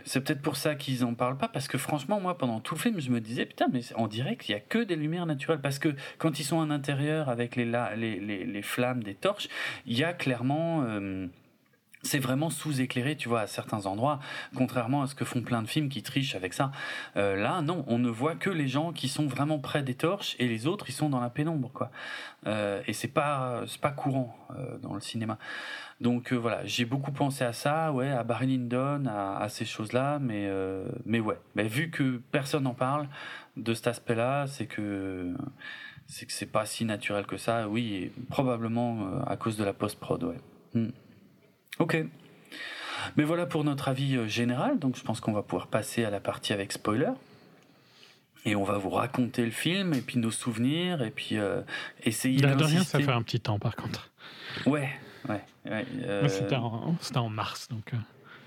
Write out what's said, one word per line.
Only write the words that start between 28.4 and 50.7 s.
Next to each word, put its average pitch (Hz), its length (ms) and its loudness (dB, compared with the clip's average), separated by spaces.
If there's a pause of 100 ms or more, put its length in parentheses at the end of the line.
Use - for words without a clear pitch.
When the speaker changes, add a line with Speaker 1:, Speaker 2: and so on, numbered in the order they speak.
Speaker 1:
Lyndon, 131 580 2
à, 101 320 0
à 104 100 0
ces - 160 -4
choses-là, 127 540 0
mais, 107 300 0
euh, 95 360 -2 (220)
mais 113 140 4
ouais. 107 180 0 (160)
Mais 107 120 2
vu 147 240 0
que 131 300 2 (120)
personne 139 320 2
n'en 123 100 0
parle 139 340 0 (480)
de 113 180 0
cet - 120 -2
aspect-là, 123 600 2
c'est 139 200 -6
que, 95 680 -4 (720)
c'est - 200 -12
que - 60 -10
c'est - 200 -6
pas 107 140 2
si - 180 -4
naturel 101 400 -2
que - 140 -6
ça, 113 300 0
oui, 110 260 0
et 90 180 -4 (160)
probablement, 117 760 0
euh, 92 200 -2
à 98 100 -2
cause 107 200 0
de 107 80 2
la 98 80 2
post-prod, - 520 -2
ouais. 85 120 -2 (380)
Hmm. 113 160 2 (880)
Ok. 165 180 4 (1200)
Mais 151 80 6
voilà 170 220 2
pour 156 180 0
notre 139 240 2
avis, 135 280 2
euh, 117 100 2
général. 123 520 2
Donc, 127 180 2
je - 60 -12
pense - 180 -2
qu'on 110 120 2
va 104 100 2
pouvoir - 260 -2
passer 117 360 0
à 104 60 2
la 98 100 -2
partie - 320 -2
avec 98 200 -2
spoiler. 131 380 2 (1400)
Et 104 100 4
on 101 80 2
va 101 120 2
vous 95 140 -2
raconter 117 540 2
le 113 60 0
film, 175 440 2
et 120 80 2
puis - 160 -2
nos 113 120 2
souvenirs, 143 720 0